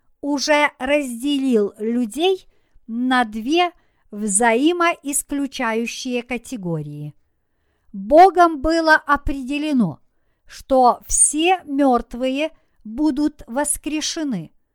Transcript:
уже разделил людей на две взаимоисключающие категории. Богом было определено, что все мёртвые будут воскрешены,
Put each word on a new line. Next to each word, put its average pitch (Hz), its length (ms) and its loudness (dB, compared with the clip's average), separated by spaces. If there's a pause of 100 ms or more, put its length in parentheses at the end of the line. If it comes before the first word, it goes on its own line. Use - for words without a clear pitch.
(200)
уже 294 600 0
разделил 262 960 0
людей 247 720 -2 (400)
на 247 360 0
две 262 480 -2 (380)
взаимоисключающие 240 2250 -2
категории. 160 920 -8 (800)
Богом 320 680 6
было 320 360 4
определено, 277 1040 -2 (460)
что 254 600 2
все 349 580 0
мёртвые 262 840 -2 (320)
будут 294 640 -2
воскрешены, 277 1040 -6 (240)